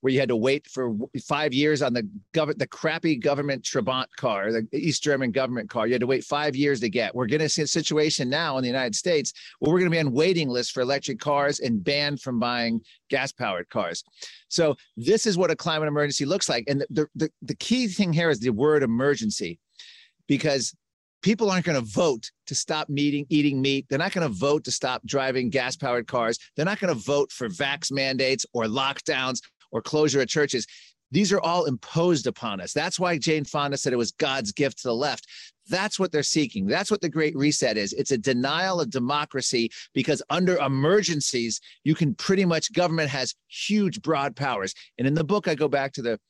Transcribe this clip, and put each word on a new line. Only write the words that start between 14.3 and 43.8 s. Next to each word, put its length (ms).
So 300
this 300
is 120
what 140
a 40
climate 340
emergency 340
looks 240
like. 220
And 100
the, 100
the, 260
the, 140
the 140
key 320
thing 260
here 160
is 100
the 120
word 320
emergency, 760
because 460
people 300
aren't 140
gonna 160
vote 500
to 80
stop 340
meeting, 400
eating 320
meat. 280
They're 100
not 120
gonna 180
vote 360
to 60
stop 340
driving 440
gas-powered 580
cars. 300
They're 100
not 140
gonna 160
vote 360
for 160
vax 440
mandates 600
or 120
lockdowns 720
or 100
closure 400
of 60
churches. 380
These 200
are 100
all 240
imposed 640
upon 320
us. 140
That's 260
why 180
Jane 280
Fonda 320
said 160
it 40
was 140
God's 400
gift 280
to 80
the 80
left. 320
That's 320
what 120
they're 120
seeking. 420
That's 240
what 120
the 80
Great 260
Reset 420
is. 160
It's 180
a 60
denial 640
of 80
democracy, 800
because 360
under 280
emergencies, 1040
you 100
can 220
pretty 300
much, 280
government 360
has 260
huge, 540